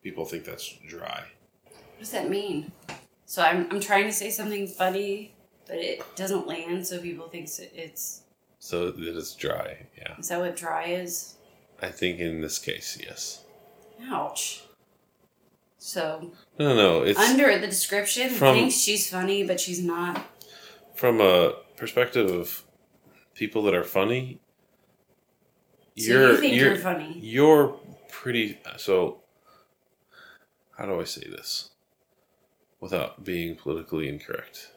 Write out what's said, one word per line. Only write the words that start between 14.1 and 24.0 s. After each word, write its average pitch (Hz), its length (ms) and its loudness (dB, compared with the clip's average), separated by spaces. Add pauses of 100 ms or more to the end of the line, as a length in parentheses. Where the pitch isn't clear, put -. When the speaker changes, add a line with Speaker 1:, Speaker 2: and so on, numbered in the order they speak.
Speaker 2:
So 160 560 -6 (260)
Speaker 1:
No, 147 160 4
no, 90 280 6
it's 104 160 4
Speaker 2:
under 247 380 6
the 202 100 -2
description, 202 640 -2
Speaker 1:
from 139 240 6
Speaker 2:
thinks 262 200 4
she's 208 340 0
funny, 190 380 -2
but 180 140 -2
she's 180 200 -6
not. 175 440 -4 (680)
Speaker 1:
From 117 260 4
a 90 320 8 (240)
perspective 117 520 2
of 87 340 -4 (680)
people 110 300 -4
that 98 120 4
are 87 80 2
funny, 120 560 -2 (1600)